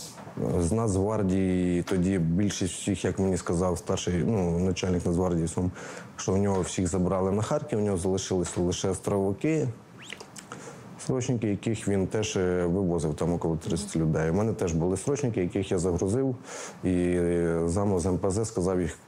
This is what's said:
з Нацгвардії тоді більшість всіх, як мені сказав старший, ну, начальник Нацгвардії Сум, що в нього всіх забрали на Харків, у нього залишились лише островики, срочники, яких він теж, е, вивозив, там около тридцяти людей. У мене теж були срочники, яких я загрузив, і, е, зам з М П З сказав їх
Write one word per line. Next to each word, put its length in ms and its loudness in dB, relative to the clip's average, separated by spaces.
з 120 2
Нацгвардії 1120 2
тоді 340 2
більшість 560 0
всіх, 320 -2
як 140 0
мені 180 2
сказав 400 0
старший, 500 -2
ну, 320 2
начальник 460 0
Нацгвардії 420 2
Сум, 240 -2
що 140 -2
в 60 4
нього 240 2
всіх 260 -2
забрали 440 2
на 100 2
Харків, 380 -2
у 20 2
нього 160 2
залишились 600 0
лише 320 0
островики, 760 0
срочники, 420 0
яких 400 -2
він 200 2
теж, 300 -2
е, 280 2
вивозив, 480 0
там 200 0
около 240 0
тридцяти 420 -2
людей. 300 2
У 40 0
мене 200 2
теж 200 -2
були 240 2
срочники, 440 0
яких 300 -2
я 80 2
загрузив, 560 0
і, 100 0
е, 720 2
зам 340 2
з 60 -2
М 120 2
П 120 0
З 160 0
сказав 360 0
їх 160 -2